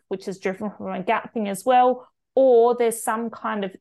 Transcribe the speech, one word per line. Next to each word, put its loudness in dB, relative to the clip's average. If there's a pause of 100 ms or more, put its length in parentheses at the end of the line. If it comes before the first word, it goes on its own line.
which -10
is -10
driven -6
from -12
a -8
gut -4
thing -4
as -8
well, 2 (280)
or 6
there's -2
some -4
kind -6
of -10